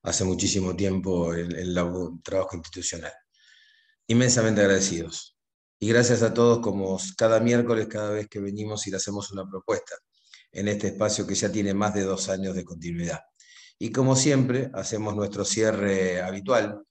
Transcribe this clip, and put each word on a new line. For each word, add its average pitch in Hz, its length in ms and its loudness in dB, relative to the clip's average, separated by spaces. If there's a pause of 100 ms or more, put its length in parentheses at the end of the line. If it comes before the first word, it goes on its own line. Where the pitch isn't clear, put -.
hace - 220 -2
muchísimo 92 520 0
tiempo 92 580 0
en, 85 220 -6
en 90 180 -6
la, 87 160 0 (320)
trabajo 92 340 -2
institucional. 82 560 -10 (960)
Inmensamente 113 540 6
agradecidos. 92 760 2 (440)
Y 107 80 -2
gracias 113 340 4
a 110 120 2
todos, 120 260 6
como 95 380 -2 (180)
cada 113 240 4
miércoles, 120 480 2
cada 107 220 -6
vez 107 180 -4
que 104 120 -10
venimos 104 460 -6
y 98 40 -8
le 95 60 -8
hacemos 101 340 -6
una 98 180 -10
propuesta 95 480 -6 (540)
en 98 180 -4
este 104 200 -2
espacio 107 380 -2
que 98 80 -4
ya 95 180 -2
tiene 101 220 0
más 104 200 0
de 101 80 0
dos 95 260 -2
años 95 260 -4
de 90 100 -6
continuidad. 85 560 -6 (580)
Y 113 140 -6
como 131 240 4
siempre, 131 580 2
hacemos 104 400 -4
nuestro 101 300 -2
cierre 98 760 2
habitual 101 720 0